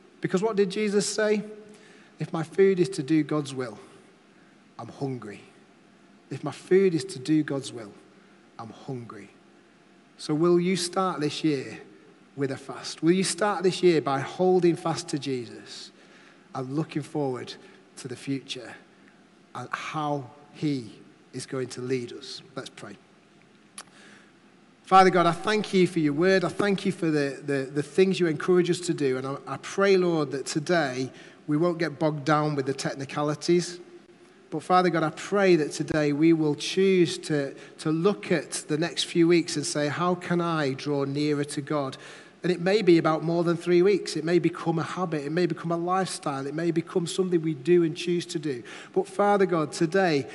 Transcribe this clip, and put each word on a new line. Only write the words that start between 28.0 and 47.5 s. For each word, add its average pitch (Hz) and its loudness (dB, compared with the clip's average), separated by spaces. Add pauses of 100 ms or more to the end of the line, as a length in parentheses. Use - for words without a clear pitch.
you 170 2
encourage 175 2
us 165 0
to 165 -2
do. 135 0
And 131 -6
I, 139 -6 (100)
I 135 -10
pray, 196 2
Lord, 165 0
that 135 -6
today 143 -2 (340)
we 147 0
won't 170 0
get 156 -4
bogged 151 0
down 151 2
with 135 -2
the 135 0
technicalities. 151 -2 (720)
But 151 -6
Father 180 4
God, 160 2
I 156 0
pray 190 2
that 147 0
today 147 0
we 160 6
will 156 2
choose 185 2
to, 143 -4 (260)
to 156 -2
look 196 0
at 156 -2 (180)
the 151 -2
next 165 -2
few 170 4
weeks 165 4
and 139 -4
say, 147 -2
"How 175 0
can 175 -2
I 160 0
draw 139 -2
nearer 147 0
to 147 -8
God?" 139 -4 (460)
And 170 0
it 175 -4
may 196 2
be 170 8
about 156 2
more 165 2
than 170 2
three 175 4
weeks. 196 2
It 151 -4
may 175 4
become 170 0
a 156 0
habit. 160 -4
It 151 -6
may 175 2
become 165 -4
a 170 0
lifestyle. 170 -2
It 143 -6
may 165 -2
become 170 0
something 180 0
we 160 -2